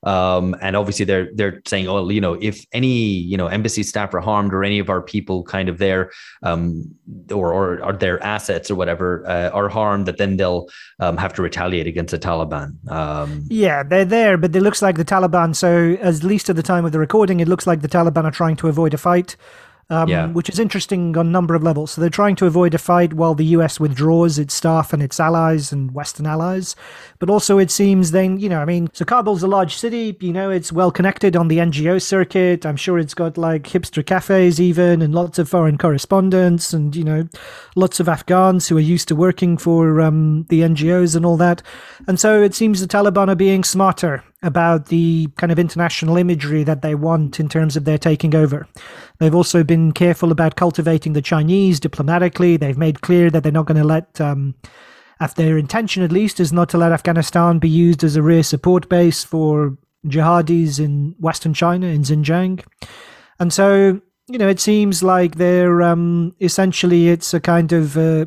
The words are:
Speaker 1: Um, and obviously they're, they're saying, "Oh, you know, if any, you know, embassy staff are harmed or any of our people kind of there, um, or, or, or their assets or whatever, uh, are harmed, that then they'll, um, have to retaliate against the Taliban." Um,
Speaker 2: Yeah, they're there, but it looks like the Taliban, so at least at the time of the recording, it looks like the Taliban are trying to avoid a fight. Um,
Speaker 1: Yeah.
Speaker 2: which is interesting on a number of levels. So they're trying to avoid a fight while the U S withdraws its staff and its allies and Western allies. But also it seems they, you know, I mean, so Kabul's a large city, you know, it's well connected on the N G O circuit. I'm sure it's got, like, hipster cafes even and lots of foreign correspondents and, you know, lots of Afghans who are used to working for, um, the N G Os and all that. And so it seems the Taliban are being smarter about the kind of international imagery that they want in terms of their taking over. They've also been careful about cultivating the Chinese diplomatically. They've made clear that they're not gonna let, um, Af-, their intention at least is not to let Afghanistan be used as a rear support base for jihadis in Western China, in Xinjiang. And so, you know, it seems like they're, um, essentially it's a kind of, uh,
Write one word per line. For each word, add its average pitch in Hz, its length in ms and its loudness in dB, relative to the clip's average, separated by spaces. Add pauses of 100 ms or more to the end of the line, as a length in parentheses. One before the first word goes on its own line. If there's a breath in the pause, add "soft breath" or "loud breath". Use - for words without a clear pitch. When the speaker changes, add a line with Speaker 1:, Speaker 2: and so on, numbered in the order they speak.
Speaker 1:
Um, 92 580 -2
and 95 160 -4
obviously 101 300 -4
they're, 92 280 -2
they're 101 300 -6
saying, 95 240 -4
"Oh, 92 220 -4
you 104 100 0
know, 90 140 -2
if 104 280 -8 (120)
any, 127 200 -2
you 98 440 -4
know, 90 80 -4
embassy 107 360 -4
staff 101 300 -6
are 90 80 -4
harmed 101 320 -2
or 95 100 -2
any 101 160 -2
of 95 120 -6
our 92 100 -2
people 92 440 -8
kind 95 260 -6
of 85 80 -10
there, 92 320 -2 (320 loud breath)
um, 85 520 -6 (360)
or, 90 240 -4
or, 92 280 -4
or 98 120 -4
their 90 280 -4
assets 101 480 -6
or 104 40 -2
whatever, 87 520 -4
uh, 87 220 -4
are 101 220 -4
harmed, 101 340 -2
that 90 140 -8
then 98 180 -2
they'll, 90 320 -4 (320 loud breath)
um, 87 160 -2
have 92 160 -6
to - 80 -10
retaliate 87 460 -4
against 85 240 -8
the 85 80 -6
Taliban." 80 580 -6 (140)
Um, 151 580 -8
Speaker 2:
Yeah, 180 340 -2
they're 180 220 0
there, 208 320 2
but 165 180 -2
it 190 60 2
looks 202 220 0
like 190 140 0
the 160 100 -2
Taliban, 175 500 0
so 170 460 2
at 165 200 0
least 196 280 -2
at 175 60 0
the 160 60 -2
time 175 220 0
of 160 80 -2
the 160 60 -2
recording, 185 420 2
it 165 80 2
looks 180 180 -2
like 170 140 0
the 147 80 -6
Taliban 165 360 0
are 156 60 -2
trying 160 260 -2
to 165 120 -2
avoid 156 240 0
a 151 60 -4
fight. 180 380 0 (540 loud breath)
Um, 165 180 0
Speaker 1:
Yeah. 165 200 -2
Speaker 2:
which 170 200 -4
is 170 100 -6
interesting 185 560 -2
on 165 120 0
a 165 40 0
number 170 240 0
of 160 80 0
levels. 156 280 -2
So - 100 -10
they're 170 80 2
trying 202 280 0
to 190 100 0
avoid 175 260 2
a 165 60 -2
fight 175 340 2
while 160 220 0
the 151 100 0
U 165 160 4
S 160 180 -2
withdraws 156 600 2
its 143 160 -4
staff 160 400 0
and 147 80 -2
its 143 180 -6
allies 160 520 0
and 135 180 -6
Western 143 340 -10
allies. 170 500 -4 (440 loud breath)
But 175 100 -2
also 202 300 2
it 190 120 2
seems 190 400 2
they, 185 160 2
you 196 220 -4
know, 165 140 -2
I - 20 -4
mean, 170 300 -2
so 175 100 -6
Kabul's 214 380 0
a 190 40 -2
large 190 300 0
city, 226 440 -6
you 180 120 -6
know, 190 160 -4
it's 185 240 -4
well 175 180 2
connected 190 460 0
on 170 120 2
the 160 120 2
N 170 100 2
G 151 200 -2
O 185 80 0
circuit. 180 680 0
I'm 151 120 -4
sure 175 220 -2
it's 156 140 -4
got, 165 240 -6
like, 165 280 -2
hipster - 400 -4
cafes 185 540 2
even 175 440 2
and 151 120 0
lots 170 240 -2
of 160 120 -2
foreign 156 260 2
correspondents 180 960 2
and, 147 240 -2
you 165 80 -4
know, 156 240 -2 (480 loud breath)
lots 185 240 0
of 170 80 2
Afghans 185 600 2
who 165 100 2
are - 20 4 (140)
used - 140 -2
to 165 60 0
working 175 440 2
for, 165 420 2
um, 156 480 2
the 165 140 4
N 165 140 2
G 156 180 0
Os 175 200 2
and 165 120 0
all 170 100 2
that. 175 260 2 (460 loud breath)
And 185 100 0
so 214 240 4
it 202 120 2
seems 214 260 0
the 185 80 -4
Taliban 202 400 2
are 196 60 2
being 190 300 2
smarter 180 600 0 (180)
about 165 440 0
the 165 400 0 (100)
kind 175 140 -2
of 160 80 2
international 165 600 0
imagery 156 460 0
that 143 180 -2
they 151 120 -2
want 156 460 -2
in 151 80 -2
terms 156 300 0
of 143 80 -4
their 156 100 2
taking 156 380 0
over. 151 340 0 (500 loud breath)
They've 160 160 2
also 175 300 4
been 165 280 2
careful 175 380 2
about 160 240 0
cultivating 160 600 -2
the 147 80 0
Chinese 170 580 2
diplomatically. 170 800 0
They've 139 180 -2
made 156 240 0
clear 175 300 4
that 156 120 0
they're 151 80 0
not 156 140 0
gonna 151 200 2
let, 160 360 -2
um, 139 340 -2 (640 loud breath)
Af-, - 160 -6
their 160 220 2
intention 185 460 -2
at 165 100 0
least 202 280 0
is 156 120 0
not 175 180 2
to - 60 0
let 170 160 4
Afghanistan 170 640 2
be 160 120 2
used 170 340 4
as 151 120 2
a 156 60 2
rear 165 200 4
support 180 480 0
base 175 340 2
for 151 540 0 (280)
jihadis 160 720 2
in 147 400 -2
Western 160 360 -4
China, 175 320 0
in 151 160 0
Xinjiang. 160 600 0 (800 loud breath)
And 175 100 0
so, 196 520 4 (260)
you 247 80 -8
know, 208 120 2
it 190 120 0
seems 208 420 2
like 180 340 2
they're, 180 440 2
um, 170 580 0
essentially 180 720 2
it's 170 240 0
a 170 80 0
kind 170 320 2
of, 156 240 0
uh, 160 300 2